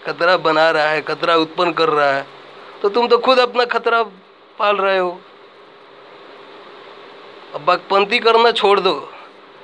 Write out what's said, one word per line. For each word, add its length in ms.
खतरा 300
बना 340
रहा 180
है, 140
खतरा 340
उत्पन्न 360
कर 160
रहा 240
है, 140
तो 60
तुम 200
तो 100
खुद 200
अपना 260
खतरा 380
पाल 180
रहे 220
हो। 220
अब 100
बकपंती 540
करना 340
छोड़ 280
दो, 320